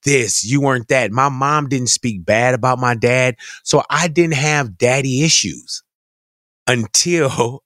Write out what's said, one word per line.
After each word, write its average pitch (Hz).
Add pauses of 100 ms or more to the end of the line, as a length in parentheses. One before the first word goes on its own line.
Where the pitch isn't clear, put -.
this, 123
you 135
weren't 131
that." 127
My 131
mom 139
didn't 123
speak 101
bad 117
about 127
my 123
dad. 123 (300)
So -
I 156
didn't 165
have 139
daddy 131
issues - (840)
until 127